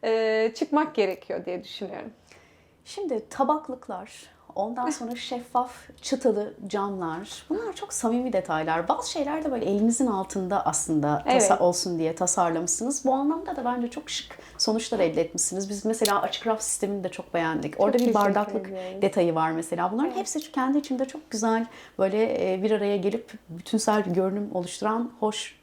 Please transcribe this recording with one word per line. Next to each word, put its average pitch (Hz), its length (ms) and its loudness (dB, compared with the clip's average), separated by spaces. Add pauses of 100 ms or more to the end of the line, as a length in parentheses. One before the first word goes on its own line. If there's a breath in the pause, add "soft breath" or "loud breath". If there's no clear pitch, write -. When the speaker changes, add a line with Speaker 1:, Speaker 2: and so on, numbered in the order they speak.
Speaker 1:
e, 220 500 2
çıkmak 302 400 0
gerekiyor 190 500 -2
diye 180 200 -6
düşünüyorum. 202 460 -10 (760 soft breath)
Speaker 2:
Şimdi 285 440 -6
tabaklıklar, 254 800 -2 (440)
ondan 240 360 -2
sonra 240 260 -6
Speaker 1:
<laughs> - 0 -
Speaker 2:
şeffaf 247 560 -2 (300)
çıtalı 208 520 0 (120)
camlar. 190 840 -4
Bunlar 415 220 -4
çok - 200 -10
samimi 247 400 0
detaylar. 165 560 0
Bazı - 220 -2
şeyler 311 340 -2
de 294 80 -2
böyle 240 120 -2
elinizin 214 420 2
altında 190 600 -2
aslında 151 600 2
tasa-, 214 280 6
Speaker 1:
Evet. - 60 0
Speaker 2:
olsun 175 380 2
diye 160 160 0
tasarlamışsınız. 175 920 0
Bu 262 100 4
anlamda 294 420 0
da 262 80 -6
bence 240 260 -2
çok - 200 -10
şık - 280 -8 (200 loud breath)
sonuçlar 220 400 0
elde 165 220 2
etmişsiniz. 185 500 -2
Biz 202 140 -6
mesela 214 380 4
açık - 240 -4
raf 220 160 0
sistemini 202 420 -4
de 185 40 -2
çok - 260 -12
beğendik. 160 380 0
Speaker 1:
Çok - 100 -2
Speaker 2:
Orada 214 120 4
bir 247 40 6
Speaker 1:
teşekkür 233 220 6
Speaker 2:
bardaklık 202 480 2
Speaker 1:
ederiz. 190 340 -6
Speaker 2:
detayı 180 320 4
var 160 160 2
mesela. 170 420 -2
Bunların 269 180 0
Speaker 1:
Evet. 247 80 -4
Speaker 2:
hepsi - 340 -4
kendi 269 260 2
içinde 269 260 -2
çok 285 260 -14
güzel 226 360 2 (320 loud breath)
böyle, 190 560 2
e, 190 80 -2
bir 214 80 2
araya 202 260 2
gelip 202 360 -2 (160)
bütünsel 208 580 0
bir 185 40 -2
görünüm 190 440 0
oluşturan 214 680 -2
hoş - 420 -2